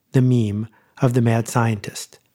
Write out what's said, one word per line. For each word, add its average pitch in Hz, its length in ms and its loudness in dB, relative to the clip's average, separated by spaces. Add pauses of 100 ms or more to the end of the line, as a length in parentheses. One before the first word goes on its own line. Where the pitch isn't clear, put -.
(120)
the 135 100 4
meme 113 460 0 (340)
of 127 120 2
the 127 80 2
mad 117 260 0
scientist. - 720 -4 (160)